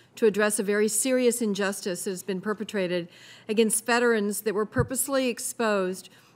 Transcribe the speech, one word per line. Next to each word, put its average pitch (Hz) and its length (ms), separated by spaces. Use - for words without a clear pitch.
to 233 100
address 208 320
a 233 40
very 208 260
serious 247 520
injustice 196 640
that 214 60
has 180 120
been 185 200
perpetrated 185 680
against 220 380
veterans 233 560
that 214 100
were 214 140
purposely 262 600
exposed 202 840